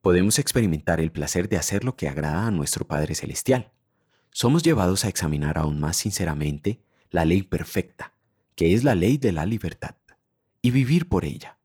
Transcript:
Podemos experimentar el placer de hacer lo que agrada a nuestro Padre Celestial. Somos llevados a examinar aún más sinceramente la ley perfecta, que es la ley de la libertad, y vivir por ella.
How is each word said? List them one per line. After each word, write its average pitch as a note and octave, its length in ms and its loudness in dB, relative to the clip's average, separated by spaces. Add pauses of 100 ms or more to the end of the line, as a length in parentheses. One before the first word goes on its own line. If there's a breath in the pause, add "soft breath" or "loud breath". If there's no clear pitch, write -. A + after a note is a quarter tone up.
Podemos F#2 380 4
experimentar F2 600 0
el D#2+ 140 0
placer F2 380 -4
de G2+ 80 0
hacer G2 260 -2
lo B2+ 120 -4
que D#2 120 -4
agrada D2+ 380 -2
a A2+ 40 -2
nuestro D#2 360 -2
Padre D2+ 280 -2
Celestial. A2 580 -2 (580)
Somos D3+ 320 2
llevados G2 420 2
a G#2+ 40 0
examinar D2+ 500 -2
aún D2+ 220 -2
más D#2 180 -2
sinceramente D#2 840 -4 (280)
la E2 160 2
ley F#2 160 4
perfecta, - 720 -6 (400)
que E2+ 180 4
es A#2 120 2
la C3+ 100 4
ley G2+ 240 2
de A#2 140 0
la D#2+ 120 -2
libertad, G2+ 520 -6 (680)
y B2 80 2
vivir C#3 380 2
por E2+ 160 0
ella. - 400 -10